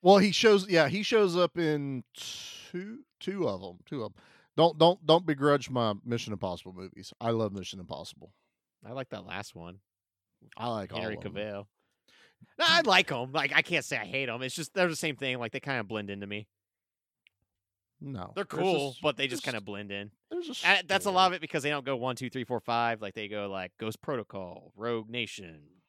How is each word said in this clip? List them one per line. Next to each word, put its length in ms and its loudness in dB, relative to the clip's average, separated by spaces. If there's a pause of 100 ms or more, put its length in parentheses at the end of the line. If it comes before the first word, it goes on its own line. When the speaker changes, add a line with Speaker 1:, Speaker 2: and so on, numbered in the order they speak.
Speaker 1:
Well, 160 12
he 140 6
shows, 360 6
yeah, 200 6
he 140 -2
shows 340 2
up 220 2
in 460 -2 (100)
two, 880 -14 (160)
two 260 -2
of 160 -2
'em, 220 -14
two 180 -8
of 140 -8
'em. 60 -20 (340)
Don't, 220 6
don't, 280 6
don't 200 8
begrudge 440 2
my 240 2 (100)
Mission 280 -4
Impossible 400 -6
movies. 480 -16
I 100 0
love 220 0
Mission 280 -10
Impossible. 540 -14 (500)
Speaker 2:
I 80 -16
like 180 -10
that 160 -12
last 280 -10
one. 260 -16 (760)
Speaker 1:
I 120 -6
like 220 -6
Speaker 2:
Henry 260 -6
Speaker 1:
all 40 -12
of 60 -12
'em. 80 -10
Speaker 2:
Cavill. 340 -8 (920)
No, 80 0
I 140 6
like 320 4
'em. 200 -4
Like, 220 -2
I 80 4
can't 220 -2
say 140 -4
I 80 -6
hate 220 -4
'em. 140 -6
It's 120 -6
just, 200 -8
they're 140 2
the 80 -4
same 200 -4
thing. 220 -4
Like, 140 -6
they 80 -8
kinda 240 -4
blend 260 -6
into 160 -8
me. 220 -10 (1500)
Speaker 1:
No. 340 -10
Speaker 2:
They're 100 -6
Speaker 1:
There's 40 -18 (140)
Speaker 2:
cool, 300 2
Speaker 1:
just, 100 -18
Speaker 2:
but 160 2
they 100 0
just 160 -6
Speaker 1:
there's, 80 -2
Speaker 2:
kinda 80 -4
blend 320 -10
in. 180 -10 (200)
Speaker 1:
there's 180 -8 (140)
a 40 2
Speaker 2:
And 220 4
that's 160 0
a 40 0
Speaker 1:
story. 60 -2
Speaker 2:
lot 140 6
of 60 2
it 80 -8
because 200 -4
they 80 -2
don't 140 -4
go 120 -2
one, 200 -4
two, 140 -8
three, 140 -6
four, 160 -4
five. 420 0
Like, 120 -8
they 140 -8
go, 220 -6
like, 260 -8
Ghost 240 -6
Protocol, 720 -10
Rogue 360 -6
Nation 800 -10